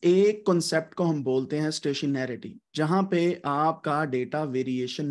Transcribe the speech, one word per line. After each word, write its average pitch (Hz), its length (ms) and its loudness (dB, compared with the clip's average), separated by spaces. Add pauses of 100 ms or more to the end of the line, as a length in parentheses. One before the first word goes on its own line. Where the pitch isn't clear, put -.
एक 202 420 4
कॉन्सेप्ट 165 480 0
को 180 100 -2
हम 156 200 0
बोलते 131 340 0
हैं 156 120 0
स्टेशनैरिटी, 139 840 -4 (200)
जहां 160 320 2
पे 175 400 0
आपका 156 580 0
डेटा 131 400 -4
वेरिएशन 127 680 -4